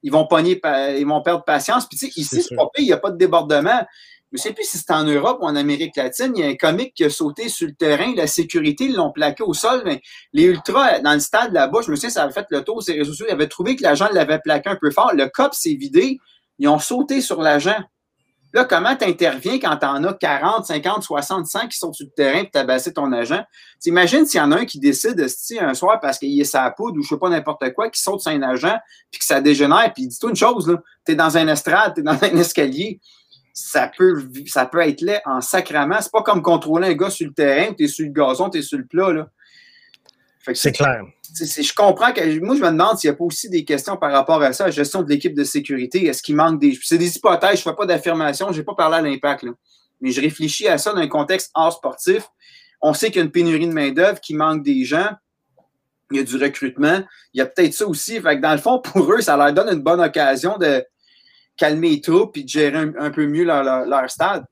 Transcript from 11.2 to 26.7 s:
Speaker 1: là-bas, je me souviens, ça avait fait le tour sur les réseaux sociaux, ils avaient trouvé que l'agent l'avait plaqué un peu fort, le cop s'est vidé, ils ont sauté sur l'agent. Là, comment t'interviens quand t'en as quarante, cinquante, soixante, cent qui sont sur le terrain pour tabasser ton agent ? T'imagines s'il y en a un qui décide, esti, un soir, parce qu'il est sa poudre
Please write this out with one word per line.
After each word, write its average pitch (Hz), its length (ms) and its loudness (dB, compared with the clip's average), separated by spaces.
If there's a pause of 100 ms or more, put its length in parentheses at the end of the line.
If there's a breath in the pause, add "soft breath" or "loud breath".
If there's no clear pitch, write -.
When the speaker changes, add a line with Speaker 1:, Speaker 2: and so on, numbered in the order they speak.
Speaker 1:
là-bas, 160 320 2
je 165 60 -8
me 151 60 -2
souviens, 233 160 -4
ça 170 120 0
avait 135 100 -2
fait 202 180 -6
le 143 120 -2
tour 220 200 -6
sur 175 100 -4
les 151 60 -4
réseaux 147 120 -2
sociaux, 151 160 -10
ils 185 60 -2
avaient 151 140 0
trouvé 214 280 -4
que - 60 -10
l'agent 165 320 2
l'avait 156 240 2
plaqué 156 320 -2
un 196 60 -2
peu - 160 0
fort, 220 240 2
le 135 140 2
cop 277 260 0
s'est 320 180 -2
vidé, 269 460 0 (400 soft breath)
ils 143 80 2
ont 151 100 4
sauté 269 420 -2
sur 175 220 -4
l'agent. 156 360 2 (760)
Là, 247 120 4
comment 214 300 0
t'interviens 185 640 -2
quand 165 180 0
t'en 139 260 -2
as 190 100 -2
quarante, 160 520 -2
cinquante, 180 360 -4
soixante, 160 460 -6
cent 226 200 -6
qui - 120 -10
sont 170 120 -6
sur 147 140 -14
le 131 60 -20
terrain 143 300 2
pour 196 100 -8
tabasser 127 420 0
ton 139 180 -2
agent ? 127 320 -2 (360 soft breath)
T'imagines 180 480 4
s'il - 120 -2
y - 20 2
en 147 100 4
a 170 80 2
un 240 60 -2
qui - 140 -12
décide, 170 400 0
esti, 160 400 -4
un 151 140 -2
soir, 214 260 0
parce 139 200 -4
qu'il 143 200 0
est 143 40 2
sa 135 260 0
poudre 196 300 -8